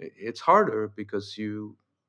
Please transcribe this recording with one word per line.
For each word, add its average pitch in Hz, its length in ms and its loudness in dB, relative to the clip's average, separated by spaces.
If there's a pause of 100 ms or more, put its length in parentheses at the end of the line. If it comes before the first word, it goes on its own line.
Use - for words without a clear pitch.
i-, - 160 -14
it's 110 240 -8
harder 123 480 4
because 104 500 -8
you, 107 380 -8 (320)